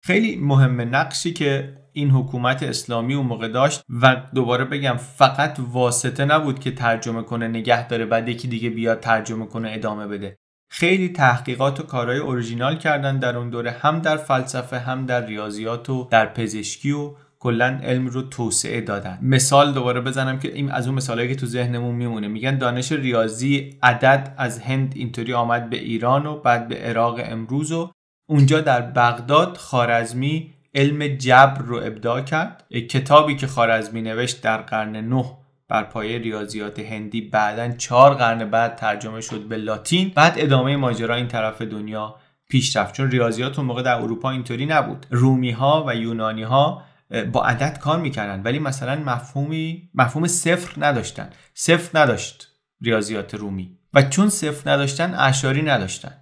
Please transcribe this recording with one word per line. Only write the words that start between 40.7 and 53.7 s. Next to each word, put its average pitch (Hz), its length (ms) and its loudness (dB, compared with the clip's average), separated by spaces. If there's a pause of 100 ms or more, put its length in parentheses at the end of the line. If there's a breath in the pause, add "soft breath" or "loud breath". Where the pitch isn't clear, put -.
ماجرا 120 400 -2
این 123 120 -4
طرف 110 340 -4
دنیا 107 540 -8 (340 soft breath)
پیش 131 280 2
رفت، 98 180 -2
چون 135 160 0
ریاضیات 123 480 0
اون 135 80 -2
موقع 123 140 -4
در 123 140 2
اروپا 117 360 -4
اینطوری 123 340 -6
نبود. 151 440 -2
رومی‌ها 127 800 4
و 120 80 -2
یونانی‌ها، 113 880 0 (280 loud breath)
اه، 113 120 -2
با 120 220 0
عدد 123 340 -2
کار 156 200 0
می‌کردن، 107 440 -6
ولی 127 160 -2
مثلاً 135 360 -4
مفهومی، 151 960 -4
مفهوم 131 340 2
صفر 170 580 0
نداشتن. 120 440 -2 (240 soft breath)
صفر 165 460 2
نداشت 120 480 2 (340)
ریاضیات 107 540 -2
رومی 98 420 -10 (160)